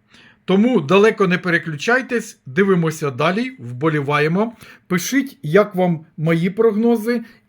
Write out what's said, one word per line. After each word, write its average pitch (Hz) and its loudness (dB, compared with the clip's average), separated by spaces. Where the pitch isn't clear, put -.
Тому 208 2
далеко 196 4
не 175 0
переключайтесь, 202 -4
дивимося 160 0
далі, 185 -2
вболіваємо. 147 -2
Пишіть, 262 -2
як 196 2
вам 175 -2
мої 165 0
прогнози, 226 0